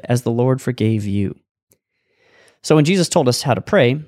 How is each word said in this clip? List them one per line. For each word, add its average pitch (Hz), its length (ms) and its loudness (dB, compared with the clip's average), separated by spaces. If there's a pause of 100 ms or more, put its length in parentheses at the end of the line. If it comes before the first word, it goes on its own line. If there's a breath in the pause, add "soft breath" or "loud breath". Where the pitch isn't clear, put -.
as 120 160 0
the 120 100 -4
Lord 127 300 0
forgave 110 440 -2
you." 98 300 -4 (1300 soft breath)
So 151 140 4
when 151 80 4
Jesus 175 240 0
told 147 180 0
us 120 140 0
how 139 120 0
to 95 80 -2
pray, 143 460 2